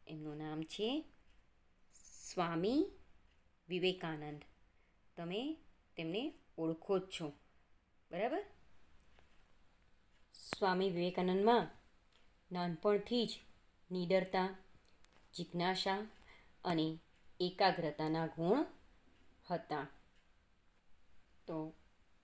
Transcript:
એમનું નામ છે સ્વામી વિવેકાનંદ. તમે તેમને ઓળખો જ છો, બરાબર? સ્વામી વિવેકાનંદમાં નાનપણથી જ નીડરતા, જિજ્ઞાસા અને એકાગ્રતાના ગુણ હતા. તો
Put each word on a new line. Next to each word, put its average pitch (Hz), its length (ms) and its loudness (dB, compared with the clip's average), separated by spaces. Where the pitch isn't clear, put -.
એમનું 151 280 -8
નામ 156 260 -4
છે 240 420 -2
સ્વામી 185 840 0
વિવેકાનંદ. 165 760 -2
તમે 214 400 -4
તેમને 190 360 -2
ઓળખો 165 400 0
જ 185 40 -2
છો, 151 120 -6
બરાબર? 247 340 -2
સ્વામી 190 580 2
વિવેકાનંદમાં 185 800 4
નાનપણથી 202 760 2
જ - 140 -6
નીડરતા, 185 680 2
જિજ્ઞાસા 185 720 -2
અને 160 340 0
એકાગ્રતાના 165 840 2
ગુણ 190 400 2
હતા. 165 360 -4
તો 160 260 -4